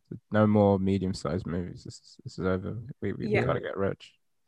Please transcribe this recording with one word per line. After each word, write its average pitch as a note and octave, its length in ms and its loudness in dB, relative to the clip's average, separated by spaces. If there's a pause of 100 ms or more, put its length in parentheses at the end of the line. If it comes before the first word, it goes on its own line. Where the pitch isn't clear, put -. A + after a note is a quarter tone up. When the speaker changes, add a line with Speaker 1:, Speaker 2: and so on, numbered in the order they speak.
(320)
Speaker 1:
no G#2+ 140 6
more G#2 320 6
medium-sized F#2+ 680 -2
movies. F2+ 360 -6
This - 120 -14
is, - 280 -20
this - 160 -12
is F2 60 -2
over. F#2 320 -2 (240)
We, G2+ 120 -4
we, - 140 -6
Speaker 2:
Yeah. G#2 140 2
Speaker 1:
we - 60 0
gotta - 120 2
get - 180 -8
rich." - 360 -4 (340)